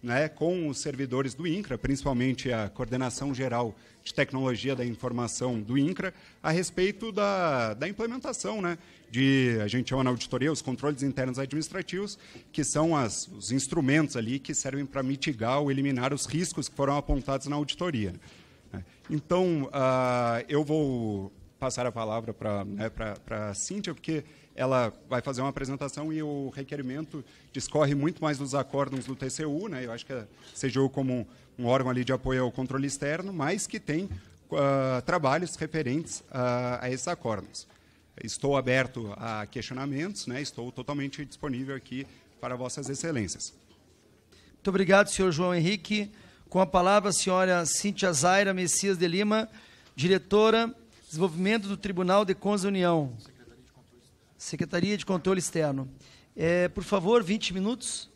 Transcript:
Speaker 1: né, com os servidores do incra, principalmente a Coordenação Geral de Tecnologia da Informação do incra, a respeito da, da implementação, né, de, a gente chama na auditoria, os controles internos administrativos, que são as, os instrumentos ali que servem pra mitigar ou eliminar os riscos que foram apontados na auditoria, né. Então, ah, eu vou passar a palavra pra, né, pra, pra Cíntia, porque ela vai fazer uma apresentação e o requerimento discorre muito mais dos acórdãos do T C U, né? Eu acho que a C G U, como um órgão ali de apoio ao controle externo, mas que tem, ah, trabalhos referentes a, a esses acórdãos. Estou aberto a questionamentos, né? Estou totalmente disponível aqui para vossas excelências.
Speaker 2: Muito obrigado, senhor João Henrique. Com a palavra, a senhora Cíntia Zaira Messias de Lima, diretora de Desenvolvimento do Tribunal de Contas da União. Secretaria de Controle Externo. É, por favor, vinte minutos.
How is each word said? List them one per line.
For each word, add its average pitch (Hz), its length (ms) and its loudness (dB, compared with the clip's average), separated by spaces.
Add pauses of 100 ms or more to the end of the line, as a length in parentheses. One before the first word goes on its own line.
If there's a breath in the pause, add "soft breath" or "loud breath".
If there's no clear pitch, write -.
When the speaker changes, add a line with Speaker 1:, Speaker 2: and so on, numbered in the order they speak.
Speaker 1:
né, 123 260 2
com 160 400 0
os 139 120 -4
servidores 135 560 -2
do 165 100 -8
incra, 170 320 -2
principalmente 131 720 0
a 110 180 0
Coordenação 127 640 -4
Geral 120 420 -2 (280 soft breath)
de - 100 -10
Tecnologia 131 640 0
da 123 80 -4
Informação 120 800 -4
do 113 160 -2
incra, 180 360 0 (280 loud breath)
a 156 80 -2
respeito 190 640 0
da, 180 640 2
da 139 120 -4
implementação, 220 760 -4
né, 175 160 -2 (320 loud breath)
de, 127 520 4
a 104 60 0
gente 120 220 0
chama 131 140 2
na 127 60 4
auditoria, 127 420 0
os 147 100 -2
controles 135 420 -2
internos 127 360 -2
administrativos, 175 760 -6 (340 loud breath)
que 151 120 -2
são 156 340 4
as, 120 300 0
os 95 240 -8
instrumentos 139 680 2
ali 120 220 -2
que 147 160 -8
servem 139 300 -2
pra 135 180 -4
mitigar 131 580 0
ou 143 100 2
eliminar 135 420 2
os 139 120 -4
riscos 156 420 -2
que - 80 -12
foram 139 220 2
apontados 139 500 0
na 143 80 -2
auditoria, 139 580 -2 (600 loud breath)
né. 101 100 -10 (260 soft breath)
Então, 165 600 0
ah, 123 800 2
eu 147 140 2
vou 123 680 0 (280)
passar 127 260 -2
a 123 60 0
palavra 113 420 -4
pra, 101 320 -4
né, 101 240 -4
pra, 110 280 -6
pra 107 360 -6
Cíntia, 185 400 -6
porque 151 320 -4 (300 loud breath)
ela 127 360 2 (160)
vai 123 140 0
fazer 131 200 -4
uma 139 80 0
apresentação 139 640 -6
e 156 100 -4
o 143 280 -4
requerimento 139 720 -8 (280 soft breath)
discorre 143 440 2
muito 147 260 0
mais 151 160 0
dos 135 160 -4
acórdãos 135 520 -2
do 127 100 -6
T 131 140 -6
C 156 160 -6
U, 156 220 -4
né? 131 180 -6
Eu 113 60 -6
acho 117 140 -10
que 139 80 -8
a 110 140 -8 (260 loud breath)
C - 160 -2
G 123 100 0
U, 135 100 6
como 127 380 -2 (300 loud breath)
um 123 80 -4
órgão 127 240 4
ali 127 140 0
de 120 80 0
apoio 131 320 0
ao 120 80 0
controle 135 340 -2
externo, 156 460 -4
mas 170 340 -2
que 220 140 -6
tem, 165 300 -2 (420 loud breath)
ah, 135 540 2
trabalhos 165 500 2
referentes 156 720 -2
a, 123 560 -2
a 127 60 -2
esses 131 160 -6
acórdãos. 107 600 -6 (560 soft breath)
Estou 139 320 0
aberto 127 600 2
a 107 300 -6
questionamentos, 139 800 -6
né? 127 120 -6
Estou 123 320 -8
totalmente 143 540 -8
disponível 135 500 -6
aqui 131 300 -8 (340 loud breath)
para 123 160 -6
vossas 127 340 -8
excelências. 131 680 -4 (960 soft breath)
Speaker 2:
Muito - 160 -6
obrigado, 196 420 6
senhor 190 220 2
João 180 240 2
Henrique. 202 560 0 (360 loud breath)
Com 185 120 0
a 190 80 6
palavra, 190 420 4
a 185 40 0
senhora 185 520 4
Cíntia 190 480 0
Zaira 190 400 6
Messias 185 460 2
de 175 80 4
Lima, 214 420 2 (460 loud breath)
diretora 208 720 6
de - 400 -14
Desenvolvimento 185 600 0
do 196 80 -2
Tribunal 185 480 4
de 190 120 2
Contas 202 260 0
da 190 60 0
União. 170 500 2 (1200)
Secretaria 175 600 0
de - 80 -6
Controle 185 340 2
Externo. 139 500 0 (460 loud breath)
É, 175 320 4
por 175 160 -4
favor, 202 400 4
vinte 185 300 -2
minutos. 202 640 -4